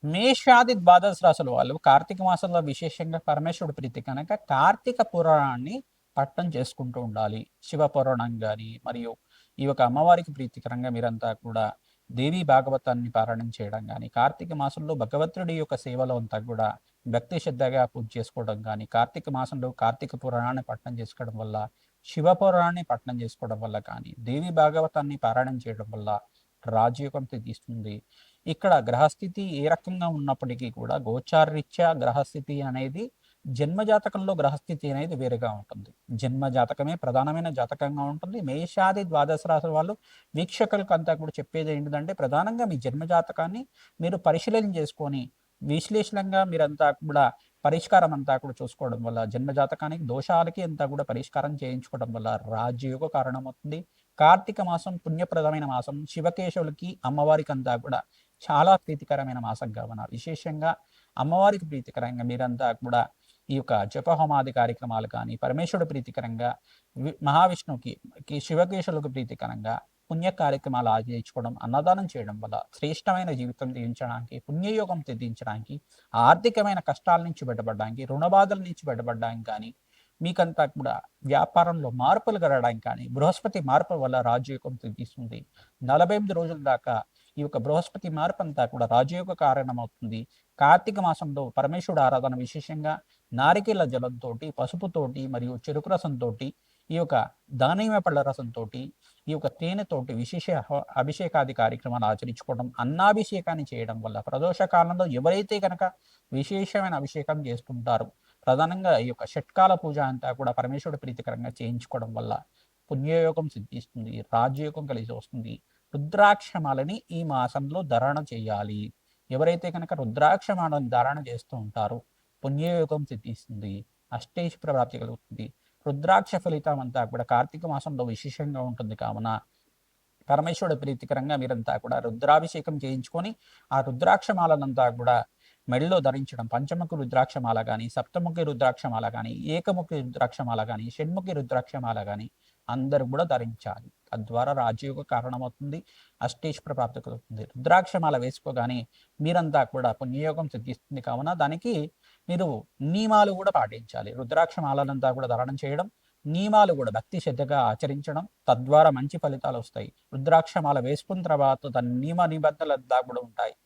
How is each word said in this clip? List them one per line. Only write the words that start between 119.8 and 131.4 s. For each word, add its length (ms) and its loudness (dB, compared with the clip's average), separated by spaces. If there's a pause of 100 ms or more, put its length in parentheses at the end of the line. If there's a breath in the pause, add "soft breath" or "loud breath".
రుద్రాక్షమాలను 920 2
ధారణ 320 2
చేస్తూ 360 -12
ఉంటారో 420 -4 (440)
పుణ్యయోగం 640 -2
సిద్ధిస్తుంది, 680 -10 (380)
అష్టైశ్వర్య 600 -6
ప్రాప్తి 260 0
కలుగుతుంది. 480 -10 (400)
రుద్రాక్ష 500 2
ఫలితం 440 -2
అంతా 240 -4
కూడా 200 -6
కార్తీక 420 0
మాసంలో 380 -4
విశేషంగా 560 -6
ఉంటుంది 340 -6
కావున 340 -6 (1000)
పరమేశ్వరుడు 520 2
ప్రీతికరంగా 560 -4
మీరంతా 400 -2